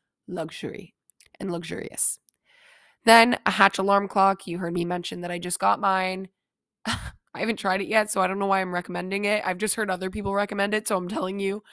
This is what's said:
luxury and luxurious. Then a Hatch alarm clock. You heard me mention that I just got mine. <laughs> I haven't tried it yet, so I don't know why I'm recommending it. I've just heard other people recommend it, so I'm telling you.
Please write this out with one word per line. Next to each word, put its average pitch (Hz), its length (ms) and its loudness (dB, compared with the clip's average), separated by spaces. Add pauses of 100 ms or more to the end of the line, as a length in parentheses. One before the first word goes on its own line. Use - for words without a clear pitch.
(280)
luxury - 680 -10 (460)
and 190 100 -4
luxurious. - 680 -6 (840)
Then 233 420 8
a 202 60 0
Hatch 196 260 4
alarm 196 280 2
clock. 196 400 2
You 170 120 -6
heard 175 160 -4
me 175 100 0
mention 175 380 -6
that 175 80 -6
I 175 80 -4
just 175 200 -6
got 196 220 2
mine. 190 520 0
<laughs> - 540 -20
I - 540 -8
haven't 208 180 -2
tried 190 220 0
it 196 80 -6
yet, 214 220 2
so 196 100 0
I 185 60 4
don't 190 120 -2
know 196 80 0
why 190 140 4
I'm 185 140 -2
recommending 185 520 -4
it. 208 200 2
I've 180 120 -2
just 208 180 -2
heard 214 140 -2
other 185 200 -4
people 196 240 -4
recommend 202 400 0
it, 214 140 -2
so 208 80 0
I'm 180 120 -2
telling 196 300 -4
you. 196 240 -2 (100)